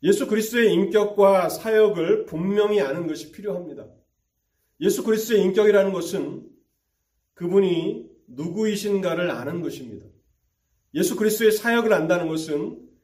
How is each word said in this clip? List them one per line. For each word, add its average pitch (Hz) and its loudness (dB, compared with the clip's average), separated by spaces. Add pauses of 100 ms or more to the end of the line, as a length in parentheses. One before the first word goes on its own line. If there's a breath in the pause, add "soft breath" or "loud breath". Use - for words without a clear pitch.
예수 202 0
그리스도의 220 2
인격과 196 2
사역을 214 0
분명히 202 0
아는 170 -4
것이 156 -8
필요합니다. 175 -10 (920)
예수 196 2
그리스도의 220 2
인격이라는 196 4
것은 170 -8 (880)
그분이 180 -2 (180)
누구이신가를 185 -4
아는 139 -8
것입니다. 117 -12 (880)
예수 175 0
그리스도의 214 2
사역을 226 2
안다는 165 0
것은 156 -6 (160)